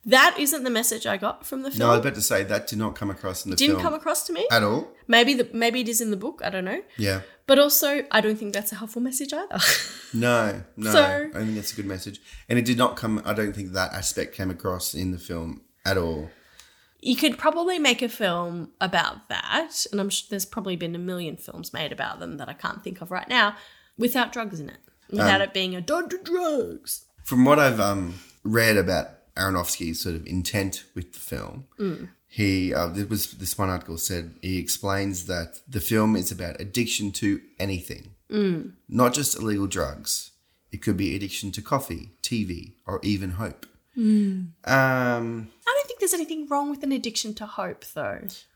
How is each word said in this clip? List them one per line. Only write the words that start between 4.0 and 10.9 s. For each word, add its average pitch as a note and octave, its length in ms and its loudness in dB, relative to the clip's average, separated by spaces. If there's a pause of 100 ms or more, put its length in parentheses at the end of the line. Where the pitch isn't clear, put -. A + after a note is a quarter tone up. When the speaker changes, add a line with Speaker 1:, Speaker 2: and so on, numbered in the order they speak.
Speaker 1:
to F4+ 40 -6
me. F4 180 -2
Speaker 2:
at A3 120 6
all. G#3 260 0 (180)
Speaker 1:
Maybe A#3+ 280 6
the, A#3+ 180 0
maybe A#3 280 0
it A3 80 -2
is A3+ 120 0
in A3+ 100 -2
the G3+ 60 0
book. A#3 280 -8
I - 60 -2
don't F#3 140 -4
know. A3+ 160 -4 (160)
Speaker 2:
Yeah. G2 240 0 (260)
Speaker 1:
But C4+ 120 8
also, C#4+ 520 4
I A3 120 4
don't G#3+ 160 0
think G#3 160 -6
that's G#3 180 -4
a G#3 40 -12
helpful A3+ 260 -6
message C4+ 300 -4
either. D#4+ 320 -6
<laughs> - 40 6 (460)
Speaker 2:
No, A2+ 480 2 (140)
no. G#2+ 160 0